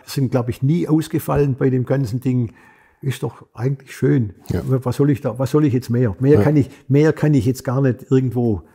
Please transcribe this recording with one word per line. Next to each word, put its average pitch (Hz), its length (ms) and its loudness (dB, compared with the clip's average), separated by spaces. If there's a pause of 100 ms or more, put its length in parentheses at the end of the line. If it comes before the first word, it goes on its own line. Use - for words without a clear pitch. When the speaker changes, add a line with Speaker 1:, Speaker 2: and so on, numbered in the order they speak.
Speaker 1:
Sind, 135 260 -4
glaub 120 180 -2
ich, - 140 -6
nie 160 260 0
ausgefallen 143 680 0
bei 139 120 0
dem 127 160 0
ganzen 127 360 -2
Ding. 123 340 -2 (480)
Ist 135 200 -6
doch - 320 -10
eigentlich 135 420 -6
schön. 131 380 0 (160)
Speaker 2:
Ja. 117 120 -2 (220)
Speaker 1:
Was 123 120 -4
soll 143 140 2
ich 139 100 0
da, 120 180 -6
was 131 140 -4
soll 151 120 4
ich 135 80 2
jetzt 123 180 -2
mehr? 120 300 0
Mehr 139 180 6
Speaker 2:
Ja. 104 40 4
Speaker 1:
kann 151 140 2
ich, 139 140 2 (180)
mehr 147 240 4
kann 151 220 0
ich 117 120 2
jetzt - 180 -2
gar 131 160 -2
nicht 131 300 0
irgendwo, 120 520 0 (120)